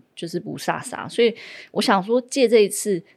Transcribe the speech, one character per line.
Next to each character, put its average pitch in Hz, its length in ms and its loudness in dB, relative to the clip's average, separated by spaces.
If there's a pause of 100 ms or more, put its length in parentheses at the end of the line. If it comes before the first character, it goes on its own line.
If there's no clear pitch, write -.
(160)
就 175 100 -10
是 170 140 -6
不 - 180 -10
飒 160 240 -4
飒。 - 260 -10
所 - 160 2
以 226 80 4 (380)
我 - 100 -4
想 202 220 2
说， 233 180 0
借 247 280 2
这 226 100 6
一 202 100 6
次 196 320 -2 (160)